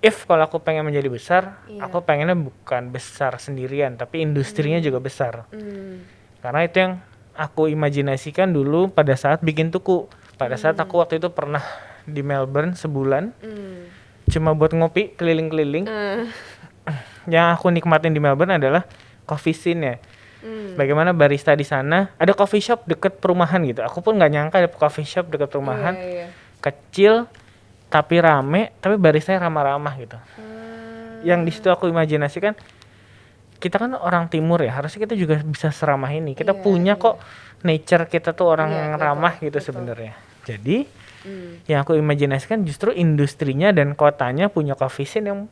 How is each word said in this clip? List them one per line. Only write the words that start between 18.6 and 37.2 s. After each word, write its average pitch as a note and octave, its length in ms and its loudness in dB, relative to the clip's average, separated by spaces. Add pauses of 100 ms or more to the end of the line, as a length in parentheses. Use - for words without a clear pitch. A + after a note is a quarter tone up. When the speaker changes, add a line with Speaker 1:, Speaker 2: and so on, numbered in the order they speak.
Speaker 1:
coffee D#3 320 -4
scene-nya. D#3+ 480 -4 (360)
Speaker 2:
Hmm. G#3+ 400 -12
Speaker 1:
Bagaimana D3+ 320 2
barista D3 480 4
di C#3+ 80 -2
sana, D3+ 480 0
ada F3 160 2
coffee G3+ 320 2
shop A#3 240 -2
deket - 320 -2
perumahan F3+ 480 2
gitu. A#2+ 160 -4
Aku C3 160 -6
pun A3 160 2
nggak E3+ 160 6
nyangka D3+ 320 0
ada E3+ 80 2
coffee D3+ 320 0
shop E3+ 240 -4
deket D3 240 -4
perumahan. C#3+ 480 -4
Speaker 2:
Iya, F3+ 80 -10
iya. F3 200 -10 (360)
Speaker 1:
Kecil, G3 520 4 (760)
tapi E3+ 320 2
rame, D#3 560 2
tapi G3 160 0
baristanya F3 560 2
ramah-ramah C#3+ 480 -2
gitu. A2+ 160 -16 (240)
Speaker 2:
Hmm. A3+ 880 -14
Speaker 1:
Yang F3 160 2
di E3+ 160 0
situ - 160 0
aku F3 160 0
imajinasikan, D#3 640 0 (1040)
kita F3+ 240 -4
kan B3+ 160 -4
orang E3+ 320 0
timur E3 320 2
ya, B2 160 -2
harusnya D3+ 240 -6
kita A3 160 -4
juga D#3 240 0
bisa D3+ 320 -4
seramah C#3 400 -2
ini. D3+ 240 -6
Kita G3 160 0
Speaker 2:
Iya, G3 80 -8
Speaker 1:
punya F#3+ 320 4
Speaker 2:
iya. - 80 -8
Speaker 1:
kok A3 160 4 (480)